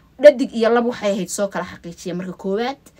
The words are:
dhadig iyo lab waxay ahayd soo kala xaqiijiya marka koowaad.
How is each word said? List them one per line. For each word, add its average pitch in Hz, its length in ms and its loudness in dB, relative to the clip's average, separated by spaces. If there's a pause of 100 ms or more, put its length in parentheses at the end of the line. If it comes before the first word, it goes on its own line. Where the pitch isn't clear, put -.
(200)
dhadig 262 360 6
iyo 220 140 2
lab 233 160 2
waxay 208 260 -4
ahayd 190 180 -4
soo 202 180 -4
kala 180 180 -6
xaqiijiya 175 500 -12
marka 185 180 -8
koowaad. 226 460 -6 (200)